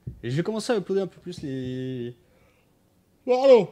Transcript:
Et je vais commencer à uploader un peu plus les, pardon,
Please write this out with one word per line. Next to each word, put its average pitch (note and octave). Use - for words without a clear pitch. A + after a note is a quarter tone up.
Et A#2
je C3
vais E3
commencer G#3+
à A#3
uploader F#3+
un F#3+
peu -
plus F3
les, B2+
pardon, B3